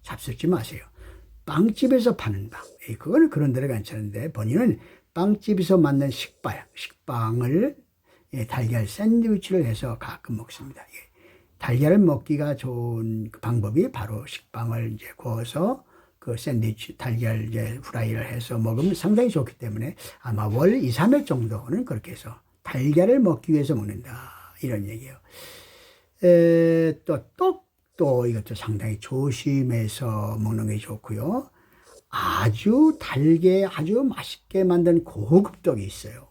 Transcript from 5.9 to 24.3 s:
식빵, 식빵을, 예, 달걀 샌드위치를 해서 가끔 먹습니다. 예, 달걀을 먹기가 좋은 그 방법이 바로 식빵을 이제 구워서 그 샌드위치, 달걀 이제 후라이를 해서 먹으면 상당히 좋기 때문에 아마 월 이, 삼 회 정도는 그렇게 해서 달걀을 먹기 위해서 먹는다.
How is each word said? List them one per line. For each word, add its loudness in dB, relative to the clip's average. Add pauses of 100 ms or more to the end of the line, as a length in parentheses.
식빵, -8 (200)
식빵을, -2 (580)
예, -6
달걀 -2
샌드위치를 2
해서 -4
가끔 -10
먹습니다. -14
예, -20 (640)
달걀을 4
먹기가 2
좋은 -6
그 -20
방법이 0
바로 -10
식빵을 -8
이제 -14 (100)
구워서 -4 (340)
그 -8
샌드위치, -4
달걀 -4
이제 -6
후라이를 -4
해서 -8
먹으면 0
상당히 2
좋기 -4
때문에 -8 (260)
아마 -4
월 4
이, 0
삼 4
회 2
정도는 -4
그렇게 -10
해서 -18 (220)
달걀을 2
먹기 2
위해서 2
먹는다. -10